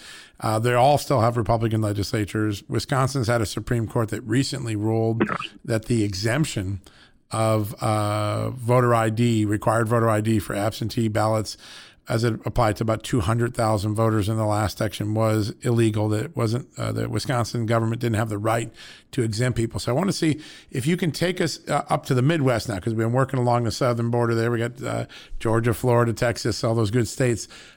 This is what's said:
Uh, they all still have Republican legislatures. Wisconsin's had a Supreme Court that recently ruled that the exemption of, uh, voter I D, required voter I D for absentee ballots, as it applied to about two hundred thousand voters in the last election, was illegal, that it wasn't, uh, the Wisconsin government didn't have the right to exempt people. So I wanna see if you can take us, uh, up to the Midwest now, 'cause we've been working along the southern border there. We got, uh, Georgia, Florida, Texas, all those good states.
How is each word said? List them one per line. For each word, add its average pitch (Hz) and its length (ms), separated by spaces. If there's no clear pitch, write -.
Uh, 110 200
they 120 160
all 131 240
still 135 220
have 117 160
Republican 113 440
legislatures. 104 880
Wisconsin's 131 580
had 120 140
a 107 60
Supreme 113 400
Court 113 220
that 117 120
recently 127 540
ruled 113 480
that 113 200
the 117 180
exemption 104 800
of, 110 500
uh, 107 680
voter 120 420
I 113 160
D, 113 340
required 110 460
voter 113 180
I 107 140
D 110 160
for 101 160
absentee 110 540
ballots, 110 500
as 117 140
it 117 100
applied 110 300
to - 80
about 110 200
two 127 180
hundred 117 320
thousand 107 400
voters 110 340
in 110 80
the 110 100
last 104 360
election, 107 320
was 110 480
illegal, 113 480
that 107 160
it 170 100
wasn't, 117 320
uh, 110 140
the 110 160
Wisconsin 117 600
government 113 340
didn't 117 140
have 113 120
the 107 120
right 110 340
to 127 100
exempt 117 340
people. 113 240
So 117 120
I 120 40
wanna 180 160
see 156 300
if 131 160
you 185 100
can 180 140
take 175 280
us, 170 200
uh, 147 200
up 147 180
to 135 80
the 123 80
Midwest 131 440
now, 104 120
'cause 113 140
we've 107 40
been 113 160
working 131 260
along 120 240
the 113 80
southern 117 380
border 117 240
there. 113 160
We 120 80
got, 120 260
uh, 117 220
Georgia, 113 360
Florida, 120 360
Texas, 113 520
all 117 100
those 113 180
good 117 160
states. 120 400